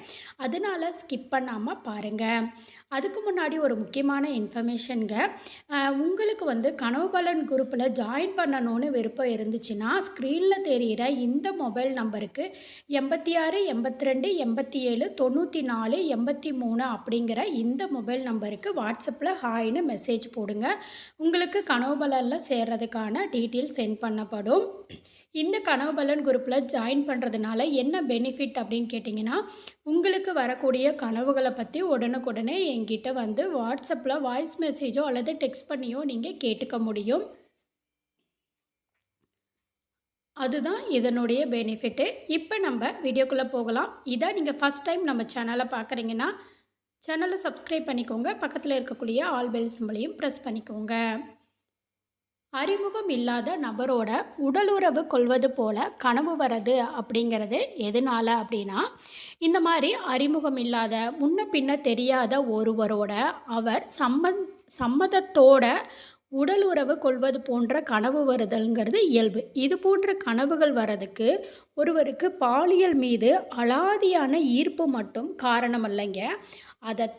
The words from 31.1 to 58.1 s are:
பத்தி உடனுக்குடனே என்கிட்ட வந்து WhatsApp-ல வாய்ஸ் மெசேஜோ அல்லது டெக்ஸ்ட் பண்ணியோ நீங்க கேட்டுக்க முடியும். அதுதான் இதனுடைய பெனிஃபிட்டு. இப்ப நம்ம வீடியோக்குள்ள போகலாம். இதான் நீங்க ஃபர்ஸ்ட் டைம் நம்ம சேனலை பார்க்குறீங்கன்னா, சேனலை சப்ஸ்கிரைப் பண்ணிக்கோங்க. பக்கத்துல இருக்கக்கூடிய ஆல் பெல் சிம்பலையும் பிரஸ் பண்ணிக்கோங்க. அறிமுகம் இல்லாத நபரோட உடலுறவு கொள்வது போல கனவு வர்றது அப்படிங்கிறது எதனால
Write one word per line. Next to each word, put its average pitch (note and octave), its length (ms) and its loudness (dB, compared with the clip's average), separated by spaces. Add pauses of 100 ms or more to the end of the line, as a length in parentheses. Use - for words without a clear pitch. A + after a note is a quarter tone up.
பத்தி B3+ 320 -4
உடனுக்குடனே A#3+ 760 0 (100)
என்கிட்ட A3+ 460 -4
வந்து A3+ 300 -2 (100)
WhatsApp-ல C4+ 680 -2
வாய்ஸ் C#4 420 -4
மெசேஜோ C#4 420 -2
அல்லது B3+ 300 -2
டெக்ஸ்ட் C4+ 340 -4
பண்ணியோ B3+ 360 -4
நீங்க C4 260 -4 (100)
கேட்டுக்க A#3 400 -2
முடியும். A3 440 0 (3250)
அதுதான் D4 520 -2
இதனுடைய A#3+ 580 2
பெனிஃபிட்டு. A#3 600 -2 (200)
இப்ப D#4+ 300 -2
நம்ம C4+ 340 -2 (100)
வீடியோக்குள்ள C4 480 0
போகலாம். B3 420 -2 (140)
இதான் C4+ 280 0
நீங்க D4+ 180 -2
ஃபர்ஸ்ட் C#4+ 320 -2
டைம் F4 200 -2
நம்ம B3+ 200 0
சேனலை A#3+ 460 -4
பார்க்குறீங்கன்னா, A3+ 600 -4 (760)
சேனலை F4+ 400 -2
சப்ஸ்கிரைப் D#4+ 440 -4
பண்ணிக்கோங்க. A#3+ 520 -4
பக்கத்துல C#4+ 360 -4
இருக்கக்கூடிய A#3+ 540 -2
ஆல் B3 200 -2
பெல் A#3 200 -2
சிம்பலையும் A3 460 -6
பிரஸ் C#4+ 280 -6
பண்ணிக்கோங்க. A3 520 -6 (1600)
அறிமுகம் G4 560 -2
இல்லாத A#3+ 480 0
நபரோட A#3+ 520 -2 (280)
உடலுறவு E4 680 2
கொள்வது B3+ 440 4
போல A3+ 460 0
கனவு C#4+ 400 2
வர்றது A#3+ 380 2 (180)
அப்படிங்கிறது A3+ 640 -2 (180)
எதனால A3+ 580 0